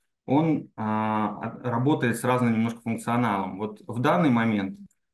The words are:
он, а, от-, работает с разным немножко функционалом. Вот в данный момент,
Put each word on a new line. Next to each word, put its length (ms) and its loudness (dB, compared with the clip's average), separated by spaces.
он, 500 2
а, 680 -2
от-, 240 -8
работает 520 0
с 60 -6
разным 300 2
немножко 280 0
функционалом. 760 -2
Вот 280 -8
в 140 -6
данный 300 4
момент, 480 0